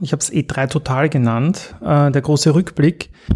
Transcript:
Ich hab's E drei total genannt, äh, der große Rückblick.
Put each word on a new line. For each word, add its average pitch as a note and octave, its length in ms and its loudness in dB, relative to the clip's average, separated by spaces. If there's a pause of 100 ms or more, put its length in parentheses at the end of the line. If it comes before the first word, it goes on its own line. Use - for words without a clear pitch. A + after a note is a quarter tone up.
Ich D#3+ 120 -6
hab's - 180 -4
E D#3 140 -2
drei C3+ 240 -4
total C3+ 420 -2
genannt, B2+ 720 0
äh, D3 300 2
der C#3 100 0
große D3+ 320 2
Rückblick. E3+ 560 0 (260)